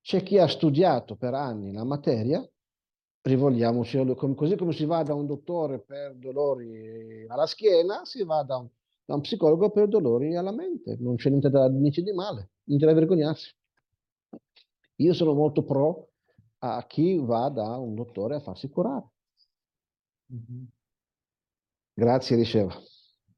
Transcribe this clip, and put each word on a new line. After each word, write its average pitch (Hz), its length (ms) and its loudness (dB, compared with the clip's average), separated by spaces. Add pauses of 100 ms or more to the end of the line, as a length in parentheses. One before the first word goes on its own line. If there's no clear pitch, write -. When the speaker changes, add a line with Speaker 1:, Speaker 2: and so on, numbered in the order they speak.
Speaker 1:
C'è 185 220 -2
chi 202 160 4
ha 170 80 8
studiato 143 680 2
per 123 180 -6
anni 110 380 -6
la 107 120 -8
materia, 143 600 -2 (760)
rivolgiamoci 123 760 2
a 131 40 2
lui, 127 120 0
com-, 139 200 -2
così 156 220 0
come 170 160 -2
si 156 120 -4
va 165 180 0
da 147 120 -2
un 147 120 -4
dottore 147 540 -6
per 139 340 -14
dolori 113 1120 -6
alla 135 180 -2
schiena, 196 580 2
si 254 200 -10
va 156 200 -2
da 131 140 -6
un, 123 100 -12 (360)
da - 100 -6
un 143 60 0
psicologo 170 500 2
per 208 180 2
dolori 151 480 2
alla 185 160 -4
mente. 294 480 -8
Non 123 160 -2
c'è 139 140 0
niente 139 200 4
da, 135 180 6
niente 143 340 2
di 202 100 -4
male, 175 380 -6 (140)
niente 143 220 2
da 160 60 6
vergognarsi. 160 600 2 (1400)
Io 160 160 4
sono 156 220 2
molto 147 300 2
pro 147 460 -2 (480)
a 120 280 -6
chi 175 320 2
va 120 300 0
da 117 280 -6
un 123 180 -8
dottore 110 420 -6
a - 40 -6
farsi 95 280 -12
curare. 208 400 -4 (1200)
Speaker 2:
Mhm. 123 360 -14 (1200)
Speaker 1:
Grazie, 120 440 2
diceva. 110 380 2 (640)